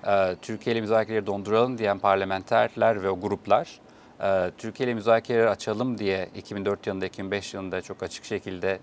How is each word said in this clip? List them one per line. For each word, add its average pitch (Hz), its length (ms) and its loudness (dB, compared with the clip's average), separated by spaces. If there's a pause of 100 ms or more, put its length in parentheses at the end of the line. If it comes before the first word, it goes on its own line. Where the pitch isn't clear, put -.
e, 95 360 4
"Türkiye 113 320 -4
ile 117 60 0
müzakereleri 110 460 0
donduralım." 110 520 0
diyen 101 200 0
parlamenterler 101 1040 2
ve 95 80 0
o 90 100 -2
gruplar, 101 600 0 (400)
e, 95 380 2
"Türkiye 113 280 -4
ile 120 80 0
müzakereleri 113 540 4
açalım." 110 500 -2
diye 95 360 -2
iki 104 220 -10
bin 98 80 -4
dört 101 220 -2
yılında, 95 200 -4
iki 98 160 -8
bin 95 80 -8
beş 101 240 -4
yılında 92 280 -6
çok - 200 -12
açık - 220 -10
şekilde 95 580 -4